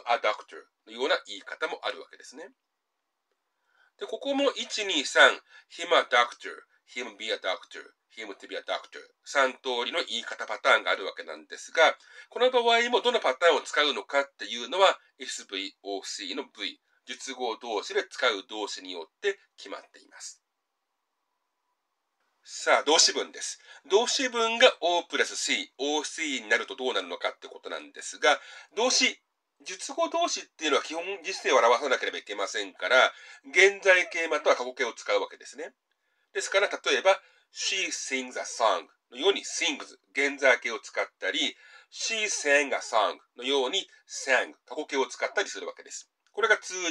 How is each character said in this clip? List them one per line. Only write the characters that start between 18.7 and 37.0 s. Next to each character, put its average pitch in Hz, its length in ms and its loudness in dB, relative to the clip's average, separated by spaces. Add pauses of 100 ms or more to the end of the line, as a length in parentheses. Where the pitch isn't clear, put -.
に 92 100 -14
よ 85 160 -10
っ - 40 -20 (100)
て 196 180 -2 (180)
決 - 120 -18
ま 170 80 -10
っ - 40 -14 (100)
て - 80 -20
い 143 100 -20
ま - 100 -20
す。 - 220 -18 (2000)
さ - 360 2
あ、 110 40 -4
動 160 160 4
詞 190 140 6
文 107 180 -4
で - 100 -14
す。 - 200 -10 (280)
動 220 180 4
詞 262 200 0
文 226 300 0
が - 240 8
O 170 220 0
プ - 140 -6
ラ 117 80 2
ス 104 100 -10
C、 113 420 -4
オ 147 240 0
ー - 20 -8
シ 147 360 -4
ー - 20 -12
に 107 80 -14
な 113 80 4
る 113 80 -2
と 98 100 -10
ど 127 140 -2
う 117 40 -2
な 101 80 0
る 90 60 -8
の 87 100 -8
か 92 120 -2
っ - 100 -14
て - 80 -18
こ - 160 -18
と - 60 -12
な 80 100 -6
ん 76 140 -18
で - 80 -16
す - 160 -12
が、 147 220 4 (360)
動 240 140 2
詞、 247 320 0 (420)
述 - 300 -12
語 330 160 -2
動 339 180 0
詞 196 140 -4
っ - 20 -14 (140)
て 160 80 -6
い - 20 2
う 147 40 2
の 131 60 4
は 113 60 0
基 151 120 -8
本 170 100 -6 (180)
時 185 100 -6
制 185 200 0
を 131 40 8
表 120 260 6
さ 147 40 -2
な 127 100 2
け 107 100 -4
れ 98 40 -4
ば 90 60 -10
い - 60 -12
け 104 120 -10
ま 101 120 -4
せ 104 180 -6
ん 92 80 -14
か - 160 -6
ら、 120 240 6 (380)
現 196 300 4
在 180 280 4
形 165 180 -4
ま 151 140 0
た 185 80 2
は 135 60 6
過 123 100 -6
去 127 80 -8
形 131 120 -2
を 110 80 -6
使 - 220 -2
う 101 60 4
わ 87 80 -6
け - 80 -18
で - 80 -20
す - 100 -18
ね。 160 180 -12 (600)
で 190 80 -4
す - 80 -6
か 196 100 4
ら、 196 80 2
例 185 300 0
え - 40 0